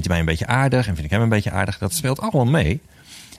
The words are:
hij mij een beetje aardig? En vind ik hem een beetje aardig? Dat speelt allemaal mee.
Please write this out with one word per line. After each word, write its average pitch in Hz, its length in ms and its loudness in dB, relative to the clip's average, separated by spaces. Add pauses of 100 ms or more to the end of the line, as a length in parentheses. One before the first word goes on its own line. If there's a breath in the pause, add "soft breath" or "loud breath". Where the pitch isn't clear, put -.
hij - 20 0
mij 87 120 2
een 82 60 2
beetje 82 220 0
aardig? 127 400 2
En 98 60 0
vind 76 120 -6
ik - 60 -6
hem 104 100 2
een 117 80 2
beetje 107 220 0
aardig? 95 260 -2
Dat 98 160 -4
speelt 135 280 -2
allemaal 160 240 0
mee. 120 360 2 (580 loud breath)